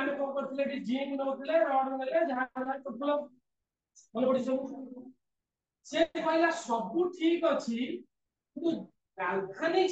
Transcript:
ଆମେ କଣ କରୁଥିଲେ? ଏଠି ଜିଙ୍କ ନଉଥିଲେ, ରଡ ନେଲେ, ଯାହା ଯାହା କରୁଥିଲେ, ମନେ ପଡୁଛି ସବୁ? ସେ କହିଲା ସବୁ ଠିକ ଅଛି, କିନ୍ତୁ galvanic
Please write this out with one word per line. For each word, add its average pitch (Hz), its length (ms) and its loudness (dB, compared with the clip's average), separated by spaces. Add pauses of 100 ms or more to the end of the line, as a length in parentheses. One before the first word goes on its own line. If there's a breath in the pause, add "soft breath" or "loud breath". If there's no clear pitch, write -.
ଆମେ 277 180 0
କଣ 277 160 -2
କରୁଥିଲେ? 269 320 -2
ଏଠି - 120 -4 (100)
ଜିଙ୍କ 277 220 0 (100)
ନଉଥିଲେ, 269 340 -2 (140)
ରଡ 262 180 4 (140)
ନେଲେ, 262 180 0 (120)
ଯାହା 254 140 0 (160)
ଯାହା 262 140 -2 (100)
କରୁଥିଲେ, 277 300 -2 (1000)
ମନେ 240 140 2
ପଡୁଛି 254 160 2
ସବୁ? 262 180 0 (1200)
ସେ 302 120 -4 (180)
କହିଲା 330 340 4 (100)
ସବୁ 226 400 0 (160)
ଠିକ 330 260 2 (120)
ଅଛି, 233 240 -2 (800)
କିନ୍ତୁ 330 140 -2 (480)
galvanic 196 720 0